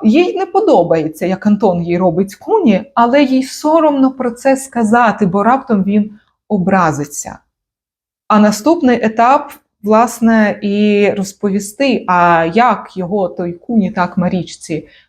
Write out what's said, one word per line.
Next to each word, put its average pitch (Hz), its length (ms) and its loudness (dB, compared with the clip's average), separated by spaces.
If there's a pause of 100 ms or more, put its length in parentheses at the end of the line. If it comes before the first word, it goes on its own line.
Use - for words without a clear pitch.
їй 311 340 2
не 370 100 -4
подобається, 175 800 0
як 185 200 -4
Антон 202 360 2
їй 170 160 -2
робить 185 360 -2
куні, 311 600 0
але 240 280 2
їй 262 200 0
соромно 302 680 0
про 262 200 -6
це 269 260 0
сказати, 226 680 0
бо 196 160 0
раптом 226 420 0
він 208 340 -2 (300)
образиться. 175 880 -2 (920)
А 214 100 2
наступний 233 680 2
етап, 240 480 0 (300)
власне, 220 800 2
і 208 540 2
розповісти, 202 920 -4
а 175 460 2
як 226 420 0
його 185 320 -4
той 175 240 -8
куні 208 380 -2
так 175 280 -4
Марічці 180 680 -4 (200)